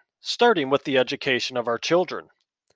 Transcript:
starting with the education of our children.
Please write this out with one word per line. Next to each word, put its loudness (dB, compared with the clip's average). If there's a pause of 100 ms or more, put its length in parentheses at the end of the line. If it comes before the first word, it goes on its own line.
(200)
starting 2
with 2
the 0
education -2
of -4
our -2
children. 0 (480)